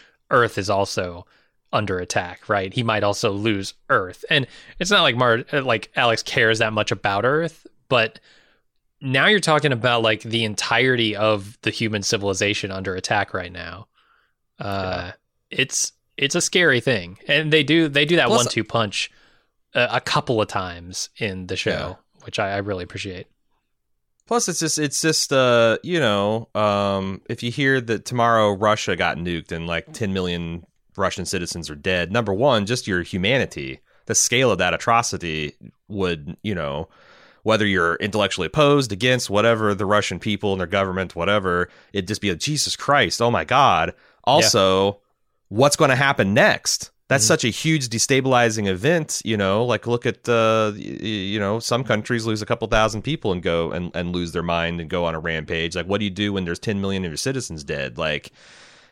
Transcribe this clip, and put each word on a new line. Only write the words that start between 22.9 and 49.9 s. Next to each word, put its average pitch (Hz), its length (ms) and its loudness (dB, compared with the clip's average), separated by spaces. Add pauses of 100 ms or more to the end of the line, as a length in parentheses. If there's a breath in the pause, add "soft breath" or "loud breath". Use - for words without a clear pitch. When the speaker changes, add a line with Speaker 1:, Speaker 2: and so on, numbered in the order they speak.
Speaker 2:
Plus, 233 220 0
it's 170 120 -4
just, 156 180 -2
it's 147 240 -2
just, 160 300 0
uh, 120 500 4
you 170 160 -2
know, 107 560 0
um, 101 720 0
if 113 140 -8
you 120 80 -4
hear 135 300 0
that 113 240 -4
tomorrow 117 480 4
Russia 104 420 0
got 85 220 0
nuked 85 340 -6
and, 82 160 -6
like, 85 260 -6
ten 98 200 -4
million 87 520 -4 (320)
Russian 92 300 -4
citizens 87 420 -6
are 80 60 -12
dead, 87 380 -2
number 107 200 0
one, 110 320 2
just 120 220 -4
your 92 160 0
humanity, 90 800 -2 (260)
the 113 80 -2
scale 123 380 2
of 90 60 0
that 90 140 2
atrocity 82 800 0 (340)
would, 87 560 -4
you 104 100 -4
know, 76 340 -6 (540 soft breath)
whether 107 240 2
you're 87 300 2
intellectually 98 500 0
opposed, 143 460 4
against, 123 360 0
whatever, 107 460 2
the 98 100 -2
Russian 98 360 0
people 104 320 -2
and 95 80 -2
their 87 80 -4
government, 95 480 -2
whatever, 90 520 0 (240 soft breath)
it'd 95 140 -4
just 101 140 -6
be 101 100 -2
like, 82 80 -2
"Jesus - 380 -4
Christ, - 440 2
oh 120 100 2
my 82 140 0
God." 101 440 4
Speaker 1:
Yeah. - 140 -12 (200 soft breath)
Speaker 2:
Also, 101 800 4 (480)
what's 131 280 4
gonna 135 200 4
happen 131 360 2
next? - 580 2 (180)
That's 131 160 2
Speaker 1:
Mm-hmm. - 40 4
Speaker 2:
such 165 160 2
a 123 40 2
huge 143 400 0
destabilizing 120 800 2
event, 143 560 0
you 110 120 0
know, 101 280 2
like, 120 240 -2
look 120 180 0